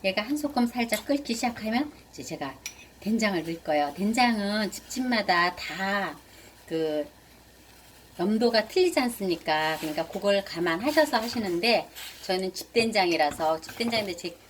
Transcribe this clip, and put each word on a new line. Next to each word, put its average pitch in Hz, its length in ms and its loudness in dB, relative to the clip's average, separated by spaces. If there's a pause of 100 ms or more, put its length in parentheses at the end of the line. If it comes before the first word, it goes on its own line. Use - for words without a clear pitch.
얘가 196 200 -2
한 269 120 -2
소끔 285 300 0
살짝 233 400 -2
끓기 277 300 0
시작하면 233 560 -2 (180)
이제 135 140 -14
제가 151 320 -8 (460)
된장을 196 420 2
넣을 165 200 -6
거예요. 147 320 2
된장은 208 760 2
집집마다 208 840 0
다 190 600 -4 (500)
그 151 420 -2 (1080)
염도가 220 500 2
틀리지 359 320 4
않습니까? 160 800 0
그러니까 156 280 -4
그걸 202 360 2
감안하셔서 240 760 2
하시는데, 220 720 0 (340)
저희는 185 300 -2
집된장이라서, 165 1080 2
집된장인데 226 540 -4
제 - 220 -10 (120)